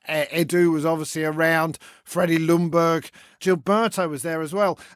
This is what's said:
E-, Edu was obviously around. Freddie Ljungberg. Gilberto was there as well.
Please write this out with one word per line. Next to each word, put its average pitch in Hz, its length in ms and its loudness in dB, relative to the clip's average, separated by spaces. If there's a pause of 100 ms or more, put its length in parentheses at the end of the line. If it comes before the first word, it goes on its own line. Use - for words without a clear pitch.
E-, 156 360 -2
Edu 175 280 2
was 156 140 0
obviously 156 380 -4
around. 160 540 0 (260)
Freddie 170 340 0
Ljungberg. 165 720 2 (280)
Gilberto 185 680 0
was 147 140 -8
there 160 180 -4
as 160 140 -6
well. 196 240 0 (180)